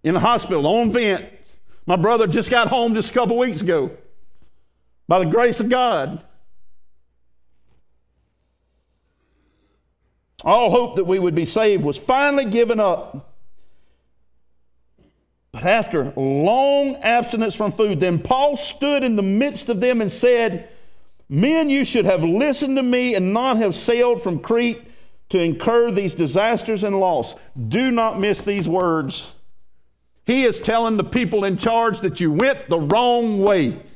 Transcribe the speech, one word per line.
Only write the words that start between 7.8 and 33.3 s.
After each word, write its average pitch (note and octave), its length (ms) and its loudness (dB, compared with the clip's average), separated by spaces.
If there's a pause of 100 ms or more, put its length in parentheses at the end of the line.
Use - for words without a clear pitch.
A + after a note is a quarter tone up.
All A3 280 4
hope A#3+ 260 2
that F#3+ 80 0
we F#3 140 2
would F3 160 0
be E3 100 0
saved G#3 400 2
was C#3+ 140 -2
finally C#4 480 2
given A3+ 340 2
up. - 540 -2 (2250)
But A2 120 -12
after E3+ 520 0
long B3 800 0
abstinence A3+ 580 0
from G#3 180 -2
food, G3+ 280 0
then F3 200 2
Paul C#4 360 2
stood C#4 480 -2
in A#3 120 0
the G3+ 60 0
midst G#3+ 460 -2
of G#3 120 -2
them B3 200 2
and G3+ 100 0
said, A#3 600 2 (600)
Men, D4 360 2
you C#4 160 2
should G#3 220 0
have F3+ 180 2
listened C4+ 520 0
to C4+ 60 2
me B3 320 2
and F#3 180 0
not A#3+ 260 0
have G3+ 160 0
sailed A#3+ 460 0
from F3 200 -4
Crete A#3 420 0 (480)
to F#3 100 2
incur A3+ 500 2
these F#3+ 240 -2
disasters G3+ 680 0
and G3 160 0
loss. E3 340 0 (340)
Do B3 220 0
not A3+ 300 0
miss G3+ 220 0
these G3+ 260 -2
words. E3 640 -2 (960)
He B3+ 180 2
is A3+ 160 0
telling A3+ 360 0
the G3 80 0
people G#3+ 400 -2
in F#3+ 120 0
charge A3+ 440 0
that F3+ 200 -4
you E3 100 2
went C4 380 0
the E3+ 100 2
wrong A3 640 2